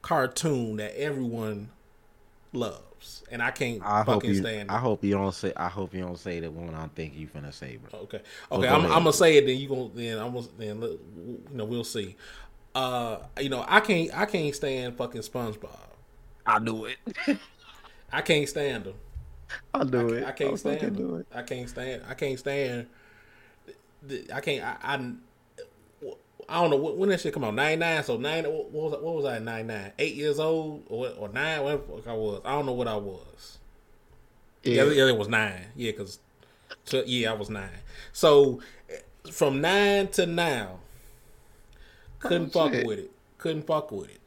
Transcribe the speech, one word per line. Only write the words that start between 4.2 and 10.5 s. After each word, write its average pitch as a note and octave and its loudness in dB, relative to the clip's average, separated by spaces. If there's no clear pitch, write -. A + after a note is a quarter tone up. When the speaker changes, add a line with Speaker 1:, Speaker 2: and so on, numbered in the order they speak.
Speaker 2:
you, G2 6
Speaker 1:
stand G#2 -2
it. - 0
Speaker 2:
I A2 2
hope A#2 2
you G2+ 4
don't G2 2
say, F#2+ -4
I F2 -2
hope F#2 -6
you F#2 -6
don't F2 -8
say F2 -6
the E2 -6
one E2 -10
I D#2+ -8
think D#2 -10
you D#2 -10
finna D2 -12
say, C2+ -14
bro. - -16
Speaker 1:
Okay, G#2 -12
Speaker 2:
But - -2
Speaker 1:
okay, B2+ 6
Speaker 2:
go B2+ 8
Speaker 1:
I'm, D3+ 10
Speaker 2:
ahead. E3+ 4
Speaker 1:
I'm E3 8
gonna D#3 6
say D#3+ 10
it, C#3 10
then B2+ 2
you C#3 -6
gon-, B2+ -4
then A#2 -6
I'm A#2+ -4
gonna, A#2+ -8